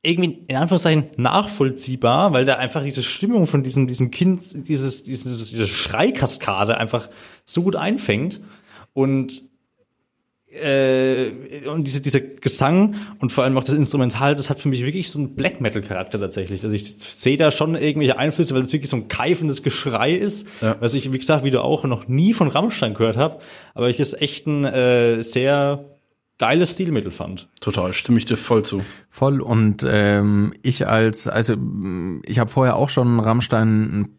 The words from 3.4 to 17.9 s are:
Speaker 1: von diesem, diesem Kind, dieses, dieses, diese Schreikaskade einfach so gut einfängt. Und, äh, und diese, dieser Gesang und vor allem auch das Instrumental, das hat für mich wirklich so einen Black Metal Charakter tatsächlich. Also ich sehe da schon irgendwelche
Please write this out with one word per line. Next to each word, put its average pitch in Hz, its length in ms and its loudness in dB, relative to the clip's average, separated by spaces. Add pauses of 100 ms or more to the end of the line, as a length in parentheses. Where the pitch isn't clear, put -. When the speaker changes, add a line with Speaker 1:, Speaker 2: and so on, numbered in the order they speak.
Speaker 1:
von 143 160 2
diesem, 131 240 2
diesem 123 240 0
Kind, 175 580 -2
dieses, 135 340 -2
dieses, 120 480 -8
diese 113 180 -2
Schreikaskade 107 1080 0
einfach 113 320 -4 (340)
so - 180 -4
gut 190 140 0
einfängt. 170 640 -2 (540)
Und, 135 480 0 (1080)
äh, 131 800 2 (380)
und 151 180 -2
diese, 135 160 -4
dieser 139 180 2
Gesang 175 760 2 (260)
und 127 120 -2
vor 131 120 2
allem 131 120 2
auch 127 80 0
das 131 100 0
Instrumental, 135 600 0
das 143 160 -4
hat 143 100 -4
für - 80 -2
mich 127 160 -2
wirklich 160 260 -4
so 147 80 -6
einen 143 160 -4
Black 135 280 -4
Metal 107 180 -2
Charakter 95 380 -8
tatsächlich. 98 440 -6
Also 107 140 -2
ich 101 80 -4 (140)
sehe - 400 0
da 156 120 4
schon 156 240 0
irgendwelche 143 440 0